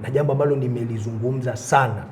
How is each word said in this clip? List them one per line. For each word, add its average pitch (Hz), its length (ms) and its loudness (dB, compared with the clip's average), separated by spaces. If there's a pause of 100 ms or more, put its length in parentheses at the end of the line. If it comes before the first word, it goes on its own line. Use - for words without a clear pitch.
na 120 80 -8
jambo 139 220 2
ambalo 143 240 2
nimelizungumza 117 1000 -2
sana, 120 560 2